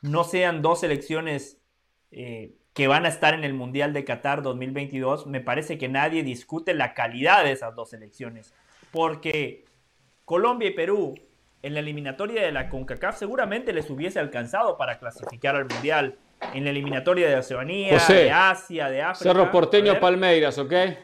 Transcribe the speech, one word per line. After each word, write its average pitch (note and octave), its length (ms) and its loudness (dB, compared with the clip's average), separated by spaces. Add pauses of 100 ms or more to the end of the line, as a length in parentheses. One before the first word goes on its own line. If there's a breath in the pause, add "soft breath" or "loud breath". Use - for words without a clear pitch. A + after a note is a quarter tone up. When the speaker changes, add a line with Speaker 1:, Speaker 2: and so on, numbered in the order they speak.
Speaker 1:
no D3+ 220 -2
sean E3+ 380 0
dos E3 200 2
selecciones, D#3 760 -4 (540)
eh, A#2 420 -14 (200)
que C#3 140 0
van D#3 180 4
a E3 40 4
estar D#3 240 2
en D#3 100 -4
el C#3 100 -4
Mundial C3+ 400 -4
de C#3+ 100 -6
Qatar C#3 380 -4
dos C3 140 -4
mil B2+ 160 -8
veintidós, C#3 560 -6
me C3+ 140 -8
parece D3 360 -6
que C3 120 -6
nadie D#3 340 -2
discute D#3+ 500 -6
la C3+ 200 -2
calidad C3 500 2
de C#3+ 80 2
esas A#2 240 -8
dos A#2 160 -12
selecciones, A2+ 640 -18 (380 soft breath)
porque D#3 720 -4 (600)
Colombia A3 440 0
y - 40 -8
Perú E3+ 420 -2 (460)
en C#3+ 120 -8
la D3+ 80 -4
eliminatoria D3+ 600 -6
de E3 100 0
la C3+ 180 -4
concacaf C3+ 480 -6
seguramente A3+ 560 -4
les D3+ 160 -4
hubiese D3 300 -6
alcanzado C#3+ 580 -2
para B2 220 -4
clasificar A#2+ 560 -4
al C#3 120 -2
Mundial C3+ 500 -2 (360)
en C#3 120 -6
la C#3+ 40 -2
eliminatoria C#3+ 600 0
de C#3 80 4
Oceanía, D#3+ 560 -2
Speaker 2:
José, E3+ 200 6
Speaker 1:
de E3 180 8
Asia, F3 580 2
de C3 120 -2
África. F#3 320 0
Speaker 2:
Cerro F#3 160 6
Porteño, F#3 420 6
Speaker 1:
A - 20 6
ver. G3 80 2
Speaker 2:
Palmeiras, F3+ 580 4
¿ok? C#3 140 -2 (300)